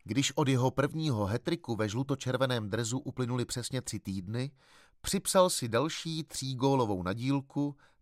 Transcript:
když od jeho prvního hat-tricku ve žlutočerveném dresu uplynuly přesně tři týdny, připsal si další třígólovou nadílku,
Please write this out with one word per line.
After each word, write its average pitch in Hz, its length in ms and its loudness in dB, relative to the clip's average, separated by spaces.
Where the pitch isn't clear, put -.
když 127 320 0
od 151 120 4
jeho 131 240 4
prvního 139 540 0
hat-tricku 123 500 -2
ve 107 140 0
žlutočerveném 127 800 -2
dresu 113 300 -2
uplynuly 123 460 -4
přesně 127 360 -6
tři 107 180 -8
týdny, 104 520 -6
připsal 185 480 4
si 120 200 -2
další 156 540 -2
třígólovou 131 800 2
nadílku, 135 720 -2